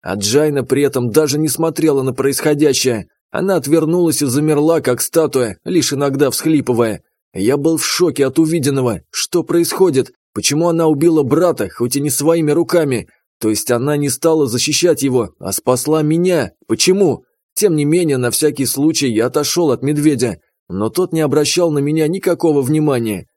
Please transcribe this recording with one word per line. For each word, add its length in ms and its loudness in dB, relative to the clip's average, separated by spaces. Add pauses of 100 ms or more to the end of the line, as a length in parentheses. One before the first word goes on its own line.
А 120 -6
Джайна 480 0
при 200 0
этом 260 -2
даже 300 0
не 100 0
смотрела 540 0
на 100 -2
происходящее. 920 0 (240)
Она 240 -2
отвернулась 640 0
и 60 0
замерла, 540 0
как 200 -2
статуя, 640 0
лишь 280 0
иногда 360 0
всхлипывая. 720 0 (340)
Я 220 0
был 180 0
в 100 -6
шоке 400 0
от 140 0
увиденного. 640 0 (100)
Что 320 -4
происходит? 680 0 (200)
Почему 360 0
она 180 2
убила 340 2
брата, 480 0
хоть 280 -4
и 40 -2
не 80 -2
своими 420 0
руками? 580 0 (320)
То 80 0
есть 220 -4
она 260 0
не 120 0
стала 380 2
защищать 560 0
его, 360 0
а 120 -8
спасла 500 0
меня? 520 0 (120)
Почему? 600 2 (280)
Тем 220 0
не 80 0
менее, 320 2
на 160 -2
всякий 340 -2
случай 440 0
я 160 0
отошёл 460 0
от 120 -2
медведя. 560 0 (300)
Но 200 -4
тот 220 -2
не 80 -2
обращал 520 0
на 80 -2
меня 280 0
никакого 540 0
внимания. 760 -2